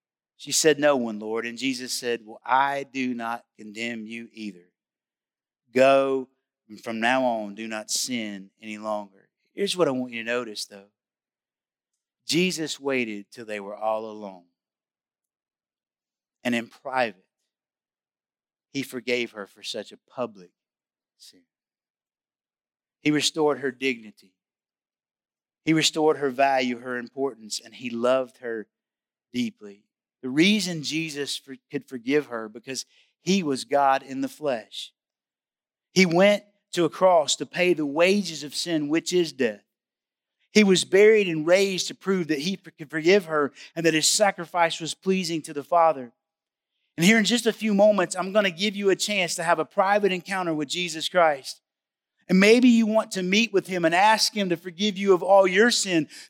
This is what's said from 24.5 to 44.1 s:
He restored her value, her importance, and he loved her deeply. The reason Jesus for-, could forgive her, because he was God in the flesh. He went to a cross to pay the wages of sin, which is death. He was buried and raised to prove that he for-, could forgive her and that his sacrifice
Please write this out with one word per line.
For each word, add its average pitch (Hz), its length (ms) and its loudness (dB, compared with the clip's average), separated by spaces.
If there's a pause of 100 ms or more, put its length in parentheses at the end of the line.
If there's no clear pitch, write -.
He 156 80 2
restored 156 440 2
her 139 140 -2
value, 131 480 0
her 123 180 -8
importance, 120 640 -8
and 113 120 -20
he 120 160 -10
loved 123 480 -2
her 113 260 -8 (640)
deeply. 104 520 -8 (400)
The 131 60 -8
reason 175 540 0
Jesus 143 520 -6
for-, 135 200 -16 (160)
could 143 120 -8
forgive 135 440 -2
her, 113 200 -8
because 120 380 -12 (360)
he 190 200 2
was 135 240 -2
God 135 380 2
in 135 180 -8
the 135 80 -2
flesh. 127 640 -8 (1000)
He 185 100 6
went 196 380 4 (300)
to 170 120 2
a 151 60 0
cross 175 460 4
to 143 100 -8
pay 180 260 0
the 151 140 -2
wages 165 560 0
of 143 100 -14
sin, 156 340 -2
which 160 260 -2
is 170 200 0
death. 117 300 -2 (880)
He 214 100 8
was 185 220 4
buried 208 420 6
and 160 200 -4
raised 190 400 2
to 139 80 -12
prove 185 320 -2
that 151 100 -2
he 180 180 -4
for-, 165 140 -16
could 151 220 -18
forgive 170 340 2
her 151 260 -2 (240)
and 165 80 -4
that 160 120 -2
his 151 120 0
sacrifice 180 720 0